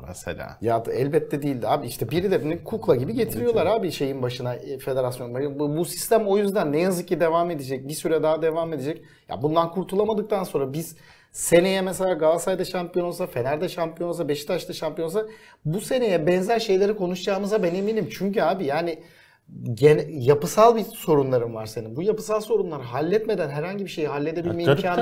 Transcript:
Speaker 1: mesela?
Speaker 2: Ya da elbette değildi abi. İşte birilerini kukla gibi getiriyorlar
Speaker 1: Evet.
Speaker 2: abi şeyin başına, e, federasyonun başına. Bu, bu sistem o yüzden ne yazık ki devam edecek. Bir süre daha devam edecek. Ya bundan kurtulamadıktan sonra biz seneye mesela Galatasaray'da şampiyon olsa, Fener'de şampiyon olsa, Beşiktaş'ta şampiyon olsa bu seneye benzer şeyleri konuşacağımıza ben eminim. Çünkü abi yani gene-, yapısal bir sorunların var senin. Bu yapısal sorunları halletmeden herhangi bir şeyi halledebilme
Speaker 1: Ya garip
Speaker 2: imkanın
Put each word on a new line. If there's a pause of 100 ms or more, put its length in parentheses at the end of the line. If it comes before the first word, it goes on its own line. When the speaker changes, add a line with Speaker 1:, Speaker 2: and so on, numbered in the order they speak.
Speaker 1:
mesela?
Speaker 2:
Ya
da
elbette
değildi
abi.
İşte
birilerini
kukla
gibi
getiriyorlar
Speaker 1:
Evet.
Speaker 2:
abi
şeyin
başına,
e,
federasyonun
başına.
Bu,
bu
sistem
o
yüzden
ne
yazık
ki
devam
edecek.
Bir
süre
daha
devam
edecek. (280)
Ya
bundan
kurtulamadıktan
sonra
biz (360)
seneye
mesela
Galatasaray'da
şampiyon
olsa,
Fener'de
şampiyon
olsa,
Beşiktaş'ta
şampiyon
olsa (400)
bu
seneye
benzer
şeyleri
konuşacağımıza
ben
eminim.
Çünkü
abi
yani (720)
gene-,
yapısal
bir
sorunların
var
senin.
Bu
yapısal
sorunları
halletmeden
herhangi
bir
şeyi
halledebilme
Speaker 1:
Ya
garip
Speaker 2:
imkanın